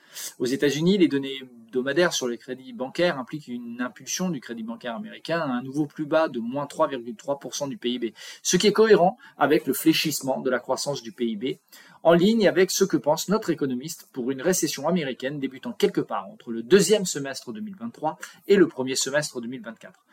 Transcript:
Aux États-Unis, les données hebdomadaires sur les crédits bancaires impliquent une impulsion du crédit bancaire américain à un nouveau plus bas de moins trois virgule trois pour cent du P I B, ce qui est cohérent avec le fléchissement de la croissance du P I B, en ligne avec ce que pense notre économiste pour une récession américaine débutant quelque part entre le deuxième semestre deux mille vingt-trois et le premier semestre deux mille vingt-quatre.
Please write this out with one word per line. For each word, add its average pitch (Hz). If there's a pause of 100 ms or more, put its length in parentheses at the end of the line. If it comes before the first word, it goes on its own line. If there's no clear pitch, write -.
(400)
Aux -
États-Unis, 147
les 147
données 139
hebdomadaires 131
sur 123
les 117
crédits 131
bancaires 135
impliquent 147
une 120
impulsion 131
du 147
crédit 117
bancaire 117
américain 110
à 147
un 123
nouveau 139
plus 156
bas 156
de 127
moins 135
trois 156
virgule 120
trois 139
pour -
cent 143
du 123
P 120
I 123
B, 120 (360)
ce -
qui 214
est 196
cohérent 208 (200)
avec 143
le 131
fléchissement -
de 131
la 127
croissance 131
du 113
P 120
I 113
B, 107 (580)
en 165
ligne 202
avec 175
ce 190
que 165
pense 151
notre 190
économiste 139
pour 131
une 131
récession 156
américaine 143
débutant 131
quelque 196
part 101
entre 113
le 113
deuxième 190
semestre 139
deux 107
mille 104
vingt-trois 143 (300)
et 202
le 175
premier 131
semestre 139
deux 117
mille 127
vingt-quatre. 110